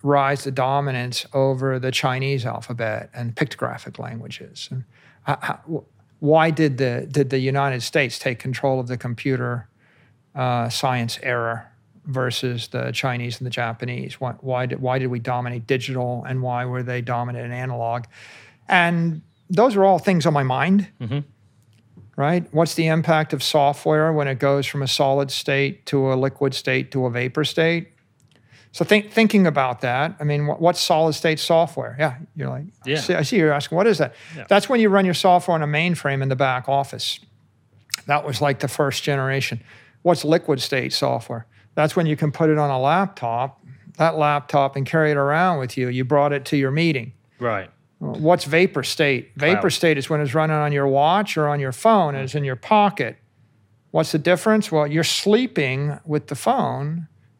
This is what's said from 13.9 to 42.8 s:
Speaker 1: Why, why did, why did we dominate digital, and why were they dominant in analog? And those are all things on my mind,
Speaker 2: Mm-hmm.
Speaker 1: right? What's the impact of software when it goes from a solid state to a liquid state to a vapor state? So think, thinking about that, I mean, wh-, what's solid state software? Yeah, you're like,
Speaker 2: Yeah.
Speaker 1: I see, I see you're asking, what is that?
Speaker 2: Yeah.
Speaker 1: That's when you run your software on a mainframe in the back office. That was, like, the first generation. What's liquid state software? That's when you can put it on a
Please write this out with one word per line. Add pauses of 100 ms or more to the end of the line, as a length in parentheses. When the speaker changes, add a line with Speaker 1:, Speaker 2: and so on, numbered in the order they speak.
Speaker 1:
Why,
why
did,
why
did
we
dominate
digital,
and
why
were
they
dominant
in
analog? (640)
And (280)
those
are
all
things
on
my
mind, (120)
Speaker 2:
Mm-hmm. (960)
Speaker 1:
right?
What's
the
impact
of
software
when
it
goes
from
a
solid
state
to
a
liquid
state
to
a
vapor
state? (840)
So
think,
thinking
about
that,
I
mean,
wh-,
what's
solid
state
software?
Yeah, (200)
you're
like, (200)
Speaker 2:
Yeah.
Speaker 1:
I
see,
I
see
you're
asking,
what
is
that? (220)
Speaker 2:
Yeah.
Speaker 1:
That's
when
you
run
your
software
on
a
mainframe
in
the
back
office. (880)
That
was,
like,
the
first
generation. (400)
What's
liquid
state
software? (300)
That's
when
you
can
put
it
on
a